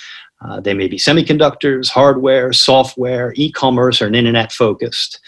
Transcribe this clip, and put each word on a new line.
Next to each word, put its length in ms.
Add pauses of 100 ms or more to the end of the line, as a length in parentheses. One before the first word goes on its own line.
(400)
Uh, 200
they 160
may 120
be 100
semiconductors, 920
hardware, 640
software, 840
e-commerce, 640
or 60
an 80
internet 380
focused. 760